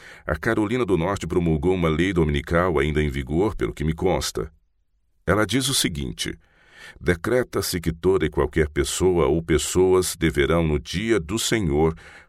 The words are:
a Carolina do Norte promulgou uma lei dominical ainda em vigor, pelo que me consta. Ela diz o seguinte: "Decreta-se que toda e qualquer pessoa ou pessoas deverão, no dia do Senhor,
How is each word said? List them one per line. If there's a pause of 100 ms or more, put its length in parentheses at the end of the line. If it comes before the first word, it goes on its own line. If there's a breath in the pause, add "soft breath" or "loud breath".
(260 loud breath)
a
Carolina
do
Norte
promulgou
uma
lei
dominical
ainda
em
vigor,
pelo
que
me
consta. (760)
Ela
diz
o
seguinte: (600 loud breath)
"Decreta-se
que
toda
e
qualquer
pessoa
ou
pessoas
deverão,
no
dia
do
Senhor, (340 loud breath)